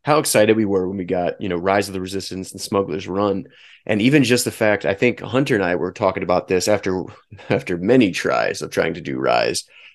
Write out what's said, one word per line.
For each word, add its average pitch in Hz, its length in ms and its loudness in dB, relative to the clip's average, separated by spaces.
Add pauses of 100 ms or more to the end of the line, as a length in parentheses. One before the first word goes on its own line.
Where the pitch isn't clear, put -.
how 151 160 2
excited 110 400 4
we 110 80 2
were 95 220 0
when 98 100 -6
we 92 80 -6
got, 90 340 -2
you 101 100 -6
know, 90 60 -2
Rise 95 320 0
of 95 60 -10
the 92 80 -6
Resistance 92 500 -8
and 98 80 -16
Smuggler's 98 480 -4
Run. 98 380 -2 (400)
And 107 160 0
even 135 220 4
just 117 200 2
the 113 80 -2
fact, 104 340 0
I 98 100 0
think 123 260 0
Hunter 131 320 -2
and 98 100 2
I 90 120 0
were 87 160 -4
talking 95 320 -2
about 90 240 0
this 92 200 0
after, 98 360 0 (220)
<laughs> - 240 -20
after 92 280 0
many 104 340 4
tries 60 520 -2
of - 80 -10
trying 82 240 -2
to 85 60 -10
do 69 180 -6
Rise, 60 460 0 (300)